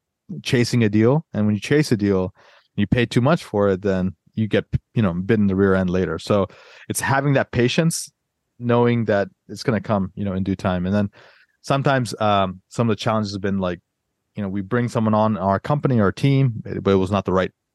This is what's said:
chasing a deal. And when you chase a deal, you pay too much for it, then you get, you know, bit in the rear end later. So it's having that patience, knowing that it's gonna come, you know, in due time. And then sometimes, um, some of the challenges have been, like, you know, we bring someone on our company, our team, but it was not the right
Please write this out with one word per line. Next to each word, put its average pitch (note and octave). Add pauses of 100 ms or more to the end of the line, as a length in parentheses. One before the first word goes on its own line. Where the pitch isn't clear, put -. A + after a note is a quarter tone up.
(420)
chasing A#2+
a G#2+
deal. A#2
And G#2
when G#2
you G2+
chase D3+
a A#2
deal, G2 (420)
you G#2
pay A#2+
too A#2+
much D3+
for G2+
it, F#2
then F#2 (180)
you A2
get, G2+ (300)
you A#2
know, F2+
bit G2
in G2+
the F#2+
rear G2
end F#2
later. E2+
So G2 (420)
it's G#2+
having C#3
that A#2+
patience, C#3+ (460)
knowing A#2+
that G2+ (200)
it's G2+
gonna G#2+
come, G2
you G#2
know, G2
in F#2+
due F#2+
time. F2+
And G2+
then G2+ (500)
sometimes, C3+
um, G2
some A#2
of G#2
the -
challenges G#2+
have F#2+
been, G2
like, F2+ (560)
you G#2
know, G2
we G2
bring A#2+
someone A2
on A2
our F#2+
company, C#3
our F#2+
team, C3+
but F#2+
it G2
was F#2+
not G2
the G2+
right F#2 (240)